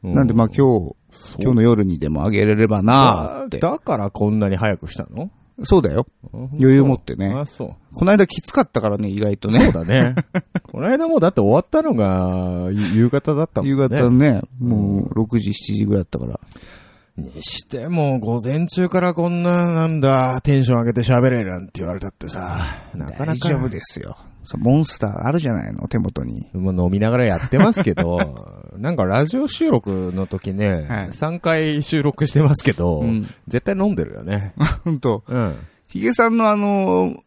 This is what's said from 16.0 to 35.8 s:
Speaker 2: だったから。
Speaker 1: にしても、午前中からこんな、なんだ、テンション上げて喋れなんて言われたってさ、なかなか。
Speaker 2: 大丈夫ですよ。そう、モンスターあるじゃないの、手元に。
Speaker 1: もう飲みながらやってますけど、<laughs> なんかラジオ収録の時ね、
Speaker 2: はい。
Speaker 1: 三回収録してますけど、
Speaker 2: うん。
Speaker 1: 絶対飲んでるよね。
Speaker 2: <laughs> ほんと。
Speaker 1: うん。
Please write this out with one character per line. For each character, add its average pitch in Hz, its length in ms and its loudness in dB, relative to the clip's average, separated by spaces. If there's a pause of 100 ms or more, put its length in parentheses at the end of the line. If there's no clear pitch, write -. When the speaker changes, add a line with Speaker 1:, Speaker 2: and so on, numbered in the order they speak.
Speaker 2:
だ - 40 -4
っ - 20 -20
た - 120 -6
か 62 60 -6
ら。 58 140 -10 (760)
Speaker 1:
に 67 160 -12 (120)
し - 260 -10
て 135 200 -8
も、 147 280 2
午 117 260 -2
前 147 220 -2
中 180 240 0
か 185 100 2
ら 175 140 2
こ 170 160 0
ん 175 140 -2
な、 175 320 2
な 160 120 2
ん 160 140 0
だ、 127 400 2
テ 143 160 2
ン 131 80 4
シ 120 60 2
ョ 123 40 4
ン 117 40 2
上 117 60 0
げ 117 80 0
て 120 100 0
喋 123 260 4
れ 120 140 0
な 92 160 -6
ん 95 80 -14
て - 80 -20
言 87 120 -8
わ 87 60 -6
れ 92 60 -6
た 95 80 -10
っ 95 40 -12
て - 160 -16
さ、 90 380 -6 (300)
な 82 100 -8
か 71 60 -12
な - 60 -16
か。 143 160 -4
Speaker 2:
大 123 40 -4
丈 147 200 0
夫 127 120 -2
で 101 140 -10
す - 160 -12
よ。 - 180 -12 (260)
そ - 140 -12
う、 - 40 -6
モ 135 180 4
ン 160 40 2
ス - 140 -6
タ 107 120 -4
ー - 160 -6
あ 127 60 0
る 170 80 0
じ 151 80 -4
ゃ 117 60 0
な 53 160 -4
い 52 40 -8
の、 - 140 -8
手 117 120 -2
元 87 240 -4
に。 58 300 -10
Speaker 1:
も 95 180 -2
う 90 140 0
飲 90 60 2
み 98 60 0
な 107 140 2
が 123 80 2
ら 123 80 2
や 90 100 0
っ - 120 -6
て 127 100 4
ま 220 120 6
す 196 120 -2
け 107 100 2
ど、 60 760 -4
<laughs> - 100 -20
な 127 100 -4
ん 175 60 -2
か - 100 2
ラ 117 200 2
ジ 185 120 -6
オ 285 100 -2
収 320 220 -2
録 95 420 0
の 95 140 -4
時 95 280 -8
ね、 95 360 -2
Speaker 2:
は 104 140 -6
い。 87 100 -12
Speaker 1:
三 165 260 -6
回 156 440 0
収 156 180 -2
録 147 240 0
し - 60 -4
て 147 100 4
ま 147 140 4
す - 80 -8
け 123 100 2
ど、 87 280 -2
Speaker 2:
う 117 40 -2
ん。 110 220 -2 (200)
Speaker 1:
絶 117 160 -4
対 196 140 -2
飲 202 140 0
ん 170 40 -2
で 82 80 -2
る 50 100 -8
よ 52 100 -14
ね。 98 320 -6 (140)
Speaker 2:
<laughs> - 140 -4
ほ 170 60 -2
ん 151 100 -2
と。 117 280 -2
Speaker 1:
う 127 100 -4
ん。 98 180 -2 (340)